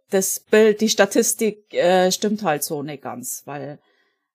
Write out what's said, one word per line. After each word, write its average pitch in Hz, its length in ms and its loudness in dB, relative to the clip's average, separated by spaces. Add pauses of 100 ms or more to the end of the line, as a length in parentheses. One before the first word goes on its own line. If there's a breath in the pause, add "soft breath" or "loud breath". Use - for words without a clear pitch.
(100)
das 190 280 0
Bild, 214 420 4
die 220 80 2
Statistik, - 840 0
äh, 180 380 4
stimmt 214 320 -4
halt 151 180 0
so 147 200 -6
nicht 147 200 -10
ganz, 120 440 -10
weil 143 340 -12 (540)